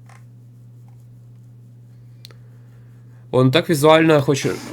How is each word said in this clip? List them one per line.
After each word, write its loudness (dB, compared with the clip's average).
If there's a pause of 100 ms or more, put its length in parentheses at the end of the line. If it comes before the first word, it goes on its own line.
(3250)
О, 0
ну 2
так -2
візуально 2
я 2
хочу, -4 (220)